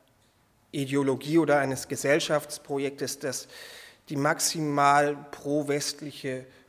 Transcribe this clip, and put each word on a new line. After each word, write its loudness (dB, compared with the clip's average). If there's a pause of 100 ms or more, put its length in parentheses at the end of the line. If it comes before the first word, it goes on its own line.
(720)
Ideologie 0
oder 4
eines -2
Gesellschaftsprojektes, -2
das -6 (640)
die -6
maximal 4 (160)
pro-westliche, -4 (240)